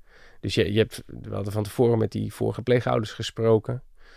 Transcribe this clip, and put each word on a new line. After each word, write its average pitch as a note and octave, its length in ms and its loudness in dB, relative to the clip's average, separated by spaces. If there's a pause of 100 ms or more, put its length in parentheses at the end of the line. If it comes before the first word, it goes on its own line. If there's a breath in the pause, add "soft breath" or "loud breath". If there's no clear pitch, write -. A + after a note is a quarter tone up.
(400 soft breath)
Dus G2+ 160 -6
je, G2+ 180 2
je G#2+ 60 4
hebt, - 260 0
we - 280 -14
hadden G2+ 200 -6
van G#2+ 100 -2
tevoren A#2 340 2
met A2 140 0
die G#2 220 -4
vorige A2 280 -2
pleegouders B2 500 0
gesproken. A2+ 720 0 (340 soft breath)